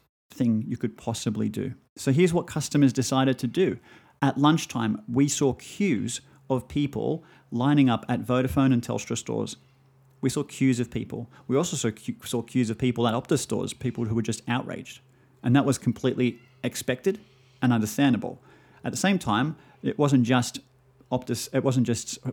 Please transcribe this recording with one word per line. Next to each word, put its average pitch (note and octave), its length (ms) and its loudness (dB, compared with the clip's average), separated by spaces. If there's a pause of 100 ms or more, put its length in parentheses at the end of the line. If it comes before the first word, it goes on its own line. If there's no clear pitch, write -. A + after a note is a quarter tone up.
(300)
thing A2+ 380 0
you A#2 80 -4
could - 220 -6
possibly A2 500 -4
do. G#2 260 -4 (220)
So - 160 0
here's E3 220 4
what E3+ 140 0
customers C#3+ 440 2
decided C3 480 0
to C3 80 -2
do. C3 320 0 (420)
At C3+ 160 2
lunchtime, C3+ 720 2
we C#3 220 2
saw C#3 240 0
queues B2 640 -2 (300)
of B2+ 180 -2
people C#3+ 560 -2 (260)
lining C3+ 400 4
up A2+ 200 2
at B2 160 -2
Vodafone B2+ 480 2
and A#2+ 80 4
Telstra A#2 360 -6
stores. A2 380 -6 (640)
We C3+ 100 0
saw D3 140 -2
queues C3 380 0
of A#2+ 100 -4
people. A2+ 400 -8 (160)
We B2 80 0
also D#3+ 220 0
saw, A#2 140 0
que-, - 340 -10
saw A#2+ 160 -4
queues A#2+ 280 -2
of A2 80 -6
people A#2+ 300 0
at A2 60 2
Optus A#2+ 260 0
stores, G#2 340 -4
people A#2+ 320 -4
who A2 100 -2
were A#2 60 2
just A2 280 -4
outraged. G#2 500 -6 (440)
And A#2+ 120 4
that C#3+ 100 4
was F#3 120 2
completely B2 600 0 (220)
expected, C3 580 -4 (420)
and B2 120 4
understandable. G#2+ 680 0 (420)
At B2 80 -4
the - 60 -8
same F#3+ 220 2
time, B2+ 360 0 (280)
it - 140 -2
wasn't C#3 260 4
just B2 360 2 (500)
Optus, B2 440 -4
it C3+ 100 0
wasn't B2+ 240 2
just - 340 -4 (120)